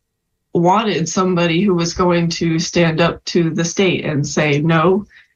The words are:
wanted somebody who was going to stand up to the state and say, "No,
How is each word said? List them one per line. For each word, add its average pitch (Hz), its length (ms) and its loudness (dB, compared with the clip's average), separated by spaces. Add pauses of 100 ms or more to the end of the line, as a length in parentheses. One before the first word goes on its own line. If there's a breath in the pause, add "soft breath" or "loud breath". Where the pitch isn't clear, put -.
(560)
wanted 180 540 0
somebody 175 520 0
who 202 120 2
was 170 220 -2
going 175 340 2
to 165 300 -2
stand 170 420 0
up - 240 -2
to 170 240 0
the 165 160 -2
state 175 400 -2
and 151 220 -2
say, 151 320 0
"No, 165 480 2 (280 soft breath)